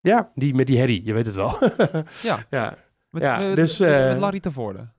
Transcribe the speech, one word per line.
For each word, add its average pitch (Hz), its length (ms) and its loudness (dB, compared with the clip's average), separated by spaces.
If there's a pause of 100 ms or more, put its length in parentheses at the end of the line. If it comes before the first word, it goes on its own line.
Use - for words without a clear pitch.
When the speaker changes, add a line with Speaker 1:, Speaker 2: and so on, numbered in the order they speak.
Speaker 1:
Ja, 220 340 2
die 135 200 -2
met 127 120 2
die 127 120 2
herrie, 120 260 2
je 110 80 -4
weet 113 140 0
het 104 80 -8
wel. 95 240 -4
<laughs> 247 100 4 (540)
Speaker 2:
Ja. 196 280 -4
Speaker 1:
Ja. 120 260 -4 (340)
Speaker 2:
Met, 160 120 -8
Speaker 1:
Ja, 143 260 0
Speaker 2:
eh, 190 60 -2
Speaker 1:
dus, 160 240 2
Speaker 2:
met, 185 120 4
Speaker 1:
eh, 139 180 4
Speaker 2:
met 131 100 0
Larry 196 220 -2
Tevoorde. 117 480 -8 (100)